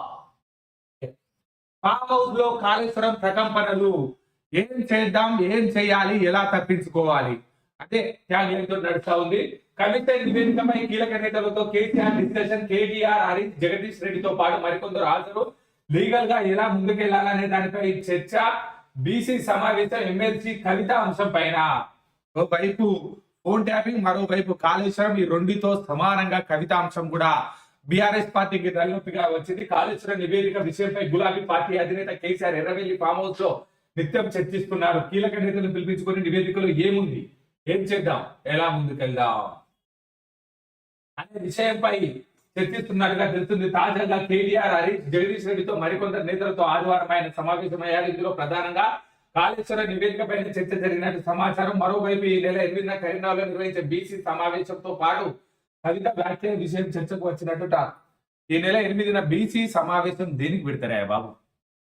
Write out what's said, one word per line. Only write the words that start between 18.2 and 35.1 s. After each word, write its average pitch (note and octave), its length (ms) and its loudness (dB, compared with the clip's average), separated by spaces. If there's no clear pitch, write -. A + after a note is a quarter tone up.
బీసీ A#3 420 0
సమావేశం, G3+ 580 2
ఎంఎల్సీ G#3+ 600 -2
కవిత F#3+ 320 0
అంశం G3 440 2
పైన. D#3+ 520 0
ఓవైపు F#3 800 0
ఫోన్ G#3+ 200 2
ట్యాపింగ్, G#3+ 380 0
మరోవైపు F#3+ 500 0
కాళేశ్వరం, G3 640 0
ఈ F#3 80 2
రెండితో G3 640 0
సమానంగా F#3 520 0
కవిత D#3+ 340 0
అంశం F3 360 0
కూడా D#3+ 420 2
బీఆర్ఎస్ G#3 480 2
పార్టీకి F#3+ 340 0
తలనొప్పిగా F3 580 0
వచ్చింది. F#3 380 -4
కాళేశ్వరం G3 540 -2
నివేదిక F#3+ 380 0
విషయంపై G3 500 -2
గులాబీ F#3+ 340 0
పార్టీ F3+ 360 0
అధినేత F#3 300 -2
కేసీఆర్ F3 480 -2
ఎర్రవెల్లి F3+ 420 -2
ఫామ్ F3 200 0
హౌస్ F#3+ 240 -4
లో F3 240 -2
నిత్యం F#3+ 280 0
చర్చిస్తున్నారు. F3+ 760 -2
కీలక G#3 360 0